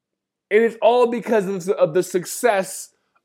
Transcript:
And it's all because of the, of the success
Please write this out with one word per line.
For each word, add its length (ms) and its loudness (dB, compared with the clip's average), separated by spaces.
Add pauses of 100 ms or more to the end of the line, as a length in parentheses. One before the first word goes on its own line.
(500)
And 120 4
it's 200 0
all 240 4
because 400 0
of 180 -6
the, 120 -2
of 180 2
the 80 2
success 880 -4 (340)